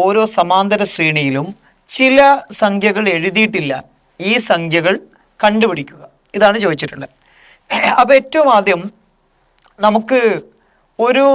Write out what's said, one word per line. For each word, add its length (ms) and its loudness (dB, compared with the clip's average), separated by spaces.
ഓരോ 240 2
സമാന്തര 440 0
ശ്രേണിയിലും 520 -2
ചില 220 4
സംഖ്യകൾ 420 0
എഴുതിയിട്ടില്ല, 680 -4
ഈ 20 0
സംഖ്യകൾ 440 0
കണ്ടുപിടിക്കുക, 580 -2
ഇതാണ് 180 4
ചോദിച്ചിട്ടുള്ളത്. 480 -8
അപ്പൊ 160 4
ഏറ്റവും 380 0
ആദ്യം 240 0
നമുക്ക് 340 0
ഒരു 300 2